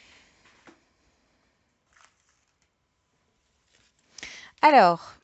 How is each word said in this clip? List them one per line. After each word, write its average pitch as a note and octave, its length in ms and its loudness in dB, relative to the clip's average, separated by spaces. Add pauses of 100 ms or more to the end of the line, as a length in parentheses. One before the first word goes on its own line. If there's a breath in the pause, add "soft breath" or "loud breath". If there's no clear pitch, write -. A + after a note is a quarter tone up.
(4000 loud breath)
Alors, G#3+ 500 2 (120)